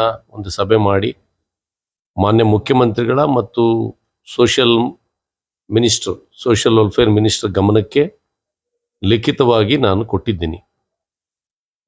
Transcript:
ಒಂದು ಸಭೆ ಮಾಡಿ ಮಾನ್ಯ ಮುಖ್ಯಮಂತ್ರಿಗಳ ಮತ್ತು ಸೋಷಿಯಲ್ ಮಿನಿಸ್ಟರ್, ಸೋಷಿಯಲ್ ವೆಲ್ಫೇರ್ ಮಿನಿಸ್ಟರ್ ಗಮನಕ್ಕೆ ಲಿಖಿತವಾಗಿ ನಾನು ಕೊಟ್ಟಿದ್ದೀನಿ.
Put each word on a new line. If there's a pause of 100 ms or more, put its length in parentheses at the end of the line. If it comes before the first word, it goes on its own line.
(300)
ಒಂದು
ಸಭೆ
ಮಾಡಿ (1040)
ಮಾನ್ಯ
ಮುಖ್ಯಮಂತ್ರಿಗಳ
ಮತ್ತು (380)
ಸೋಷಿಯಲ್ (720)
ಮಿನಿಸ್ಟರ್, (140)
ಸೋಷಿಯಲ್
ವೆಲ್ಫೇರ್
ಮಿನಿಸ್ಟರ್
ಗಮನಕ್ಕೆ (880)
ಲಿಖಿತವಾಗಿ
ನಾನು
ಕೊಟ್ಟಿದ್ದೀನಿ. (1300)